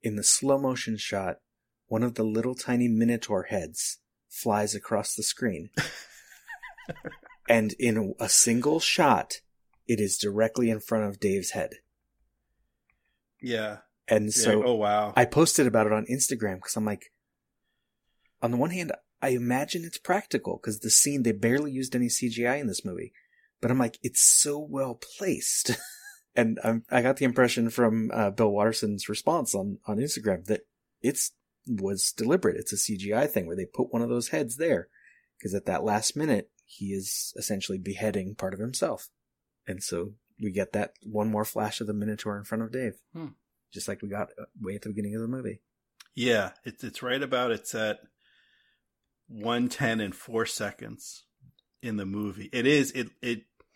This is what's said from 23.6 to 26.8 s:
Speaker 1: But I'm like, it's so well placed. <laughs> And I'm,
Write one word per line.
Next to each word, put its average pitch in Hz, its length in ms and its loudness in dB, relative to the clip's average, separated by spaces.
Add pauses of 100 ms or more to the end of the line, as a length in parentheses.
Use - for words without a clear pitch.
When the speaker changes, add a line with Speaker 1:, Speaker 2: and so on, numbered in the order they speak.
Speaker 1:
But 120 100 0
I'm 127 80 2
like, 120 240 0
it's - 180 0
so - 380 6
well 139 360 -4
placed. - 800 -2
<laughs> - 40 -10 (580)
And 113 240 2
I'm, 113 280 0